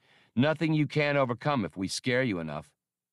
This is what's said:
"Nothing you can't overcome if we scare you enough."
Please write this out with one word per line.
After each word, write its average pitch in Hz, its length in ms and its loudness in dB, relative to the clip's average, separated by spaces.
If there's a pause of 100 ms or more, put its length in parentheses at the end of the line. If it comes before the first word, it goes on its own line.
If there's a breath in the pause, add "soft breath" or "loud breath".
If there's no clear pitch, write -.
(360 soft breath)
"Nothing 156 380 2
you 151 140 2
can't 147 300 0
overcome 131 460 0
if 82 140 -6
we 95 100 -2
scare 123 360 0
you 104 160 -2
enough." 76 340 -8 (400)